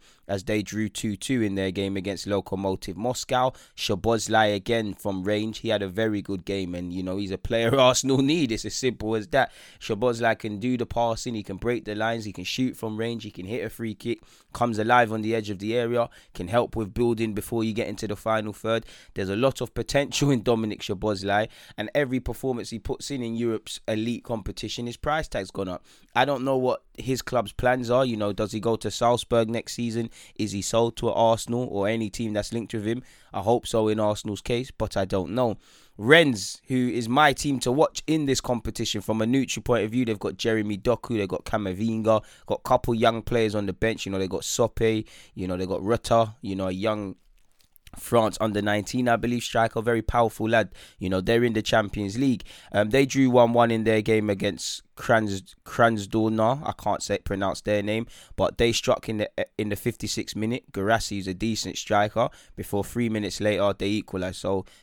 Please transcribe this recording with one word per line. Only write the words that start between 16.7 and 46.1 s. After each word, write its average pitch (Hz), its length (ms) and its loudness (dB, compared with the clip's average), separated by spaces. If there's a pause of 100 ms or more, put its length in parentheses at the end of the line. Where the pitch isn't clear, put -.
with 107 160 -4
building 113 440 2
before 113 280 -2
you 110 100 0
get 110 140 -2
into 104 200 -6
the 101 80 -6
final 110 360 -2
third. 113 360 -2 (260)
There's 98 160 -4
a 98 60 -2
lot 127 260 2
of - 140 -8
potential 139 560 2
in 120 100 2
Dominik 113 380 0
Szoboszlai, 104 680 0 (300)
and 107 160 -6
every 131 280 2
performance 120 480 -4
he 113 100 -8
puts - 320 -8
in 131 100 -4
in 113 140 -4
Europe's 113 540 -2
elite 113 340 -2
competition, 110 640 -6
his 120 80 -10
price 151 320 -4
tag's 98 240 -6
gone 95 160 -6
up. 90 160 -10 (320)
I 127 80 6
don't 135 220 0
know 135 100 2
what 127 280 0 (140)
his 123 240 -4
club's 117 300 -2
plans 123 380 2
are. 127 160 4
You 120 100 0
know, 104 160 0
does 104 220 -2
he 107 80 -4
go 113 160 2
to 107 120 -6
Salzburg 117 600 2
next 117 240 -6
season? 117 360 -2 (260)
Is 104 180 -4
he 101 80 -4
sold 117 360 2
to 117 120 0
Arsenal 117 600 2
or 101 200 0
any 110 200 0
team 110 220 -4
that's 104 220 -2
linked 113 200 -6
with 104 120 -4
him? 120 180 -2 (300)
I 101 80 -4
hope 110 260 2
so 110 220 2
in 107 100 0
Arsenal's 104 400 -2
case, 123 320 -4
but - 240 -6
I 98 80 2
don't 92 280 -2
know. 117 260 0 (400)
Rennes, 123 720 2
who 127 200 0
is 113 220 -4
my 143 240 4
team 139 280 -2
to 123 100 0
watch 147 360 0
in 156 200 0
this 131 120 2
competition 113 640 -4
from 110 200 -2
a 110 40 0
neutral 120 380 0
point 113 200 2
of 107 80 -4
view, 127 140 0
they've 107 140 -2
got - 180 -6
Jeremy 107 400 0
Doku, 117 400 0
they've 98 100 0
got - 160 -6
Camavinga, 107 800 0 (220)
got - 140 -4
a - 100 -6
couple 123 240 2
young 113 300 2
players 110 320 0
on 104 100 -2
the 95 80 -2
bench. 110 320 -2
You 98 60 -6
know, 95 80 -2
they've 95 100 -2
got 92 160 -6
Sope, - 340 0
you 110 680 -2
know, 90 100 -4
they've 92 100 -4
got 92 160 -4
Rutter, 113 580 2